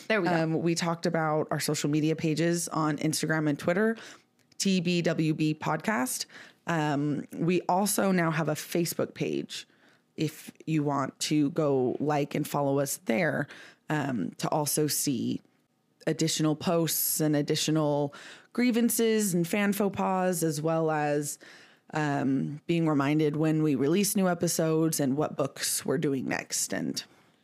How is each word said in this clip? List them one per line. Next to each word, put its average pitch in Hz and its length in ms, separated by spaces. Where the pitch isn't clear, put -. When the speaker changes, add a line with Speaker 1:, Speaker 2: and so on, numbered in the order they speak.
Speaker 1:
There 214 120
we 175 80
go. 180 60
Speaker 2:
um, 160 280
we 170 120
talked 170 320
about 156 440
our 151 100
social 151 280
media 156 260
pages 165 540
on 151 300
Instagram 156 500
and 143 100
Twitter, 214 380
T 190 240
B 175 180
W 165 320
B 156 220
Podcast. 214 720
Um, 151 580
we 175 360
also 196 420
now 170 180
have 151 200
a 151 40
Facebook - 600
page - 520
if - 360
you 160 160
want 139 380
to 151 320
go 135 480
like 147 340
and 151 120
follow 143 340
us - 260
there, 156 400
um, 139 480
to - 140
also 151 380
see 127 520
additional 156 480
posts 165 680
and 151 120
additional 147 800
grievances 226 800
and 170 160
fan 202 240
faux 202 240
pas, 185 460
as 151 180
well 160 300
as, 147 480
um, 143 720
being 165 220
reminded 151 480
when 156 260
we 151 120
release 170 420
new 190 120
episodes 160 720
and 135 160
what 151 200
books - 480
we're 135 140
doing 139 300
next - 440
and 76 300